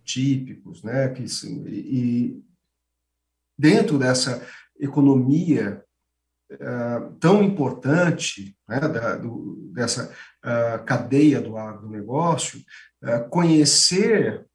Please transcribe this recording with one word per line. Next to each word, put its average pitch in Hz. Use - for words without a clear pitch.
típicos, 123
né? 127
Que 120
se-, -
e, -
e 120
dentro 151
dessa 127
economia, 139
eh, 120
tão 202
importante, 151
né, 117
da, 117
do, -
dessa, 120
ah, 117
cadeia 127
do 110
agronegócio, 110
eh, 117
conhecer 170